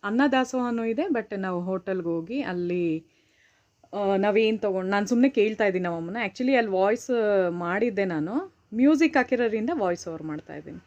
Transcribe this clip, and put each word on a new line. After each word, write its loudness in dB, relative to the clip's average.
ಅನ್ನ 2
ದಾಸೋಹನೂ -2
ಇದೆ, 0
but -4
ನಾವು -2
ಹೋಟೆಲ್ಗೆ -2
ಹೋಗಿ -6
ಅಲ್ಲಿ, -2
ಆ, -2
ನಾವೇನು 4
ತೊಗೊಂಡು, -2
ನಾನು 0
ಸುಮ್ಮನೆ 4
ಕೇಳ್ತಾ 2
ಇದ್ದೀನಿ -2
ನಮ್ಮಮ್ಮನ. -6
Actually 0
ಅಲ್ಲಿ 0
ವಾಯ್ಸ್ 0
ಮಾಡಿದ್ದೆ 0
ನಾನು, -4
ಮ್ಯೂಸಿಕ್ 4
ಹಾಕಿರೋದ್ರಿಂದ 0
ವಾಯ್ಸ್ -2
ಓವರ್ -12
ಮಾಡ್ತಾ -12
ಇದ್ದೀನಿ. -16